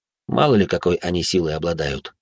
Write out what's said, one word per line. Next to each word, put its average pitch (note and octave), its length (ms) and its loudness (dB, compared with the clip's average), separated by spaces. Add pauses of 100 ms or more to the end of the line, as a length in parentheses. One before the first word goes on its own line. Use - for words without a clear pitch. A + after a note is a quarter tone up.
(260)
Мало C3 300 2
ли G2 100 4
какой F2 300 0
они F2 260 -2
силой D#2+ 320 0
обладают. D#2 680 -6